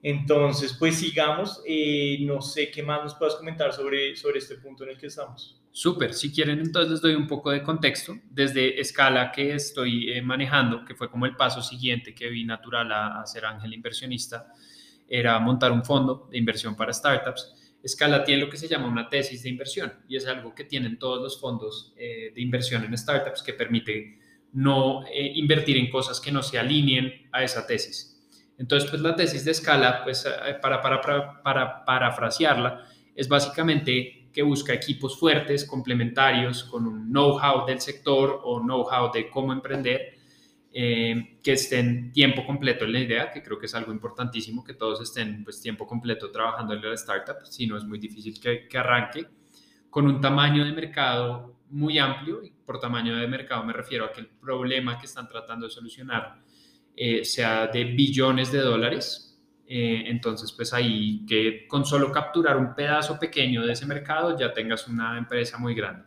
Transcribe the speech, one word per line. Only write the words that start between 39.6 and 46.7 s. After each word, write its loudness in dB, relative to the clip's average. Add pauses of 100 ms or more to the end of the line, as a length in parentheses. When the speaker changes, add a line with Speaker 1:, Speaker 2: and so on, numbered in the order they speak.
Speaker 2:
eh, 0
que 4
estén 2
tiempo 4
completo 0
en -2
la 2
idea, 0
que -12
creo -8
que -12
es -10
algo -6
importantísimo, -6
que -14
todos -4
estén, -6
pues, -14
tiempo -8
completo -4
trabajando -4